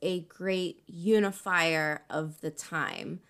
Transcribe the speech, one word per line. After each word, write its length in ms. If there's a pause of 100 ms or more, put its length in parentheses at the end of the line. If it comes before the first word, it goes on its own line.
a 200
great 680
unifier 1200
of 320
the 100
time. 800